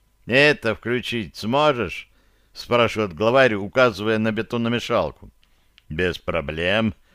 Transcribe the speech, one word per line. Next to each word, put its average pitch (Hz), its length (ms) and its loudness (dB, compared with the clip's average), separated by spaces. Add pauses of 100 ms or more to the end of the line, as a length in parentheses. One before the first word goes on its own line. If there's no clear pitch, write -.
(240)
«Это 117 520 2
включить 117 580 -6
сможешь?» — 120 760 -2 (440)
спрашивает 110 600 0
главарь, 117 420 4
указывая 107 640 0
на 110 120 0
бетономешалку. 113 1000 -4 (560)
«Без 82 300 -2
проблем», — 87 760 -2 (200)